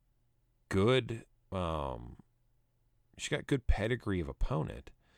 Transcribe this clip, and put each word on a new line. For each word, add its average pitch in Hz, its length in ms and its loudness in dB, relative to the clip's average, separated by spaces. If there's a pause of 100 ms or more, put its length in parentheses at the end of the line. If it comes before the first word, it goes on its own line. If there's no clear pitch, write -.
(680)
good, 117 560 0 (260)
um, 71 640 -6 (1000)
she's - 120 -12
got 147 160 2
good 135 220 2
pedigree 104 540 2
of 69 80 -4
opponent. 67 600 -2 (280)